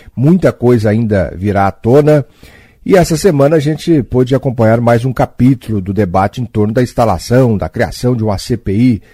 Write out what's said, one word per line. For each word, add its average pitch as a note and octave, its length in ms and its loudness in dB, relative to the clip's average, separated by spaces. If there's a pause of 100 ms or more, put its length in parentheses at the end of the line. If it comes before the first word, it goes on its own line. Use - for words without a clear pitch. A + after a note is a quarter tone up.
(140)
muita D3+ 380 2
coisa A#2 380 2
ainda G#2 480 0
virá G2 300 0
à F#2+ 40 -2
tona." C#3+ 540 2 (640)
E F#3+ 60 4
essa E3 220 2
semana D3 400 2
a - 20 4
gente D3+ 440 -2
pôde B2+ 300 -2
acompanhar A#2 460 0
mais A#2 240 0
um C3 80 -2
capítulo B2 720 -2
do F#2+ 120 -6
debate F#2+ 460 -2
em A#2+ 60 -6
torno G#2+ 280 -2
da B2+ 80 0
instalação, A#2 760 0
da D#2+ 100 -6
criação B2 480 -4
de A2 80 -4
uma G#2 140 -2
C - 180 -6
P G#2+ 160 -6
I, A2+ 300 0 (120)